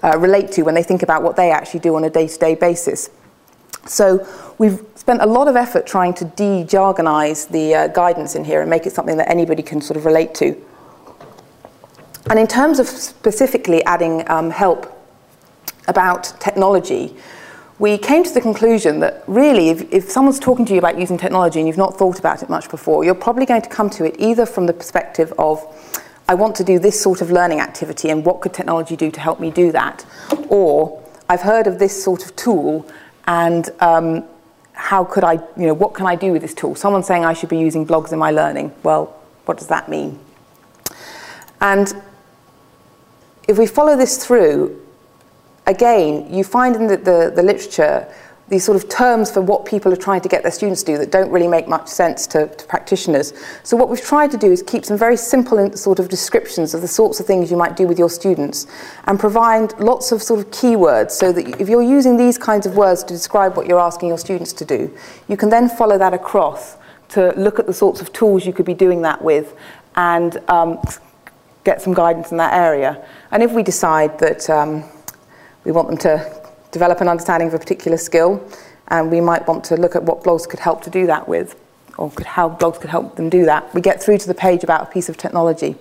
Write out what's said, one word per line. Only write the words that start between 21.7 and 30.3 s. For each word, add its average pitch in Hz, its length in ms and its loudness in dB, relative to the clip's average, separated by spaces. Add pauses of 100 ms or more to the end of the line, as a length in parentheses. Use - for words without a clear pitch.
not 190 200 0
thought 185 200 2
about 151 240 -2
it - 80 -12
much 160 200 -6
before, 156 340 -2
you're 175 100 2
probably 233 320 0
going 233 160 2
to - 80 -14
come 208 220 -2
to - 140 -4
it 160 120 -2
either 226 280 2
from 196 200 -2
the 170 80 0
perspective - 640 -4
of, 156 240 0 (680)
"I 185 80 4
want 208 200 0
to 196 80 -4
do 180 160 4
this 196 200 2
sort 190 220 0
of 170 100 -2
learning 175 280 2
activity - 500 -6
and 156 160 -2
what 180 140 0
could - 140 -6
technology 165 420 -4
do 156 160 -2
to - 80 -16
help 160 200 -4
me 165 120 -6
do 175 220 2
that?" 135 320 -2 (420)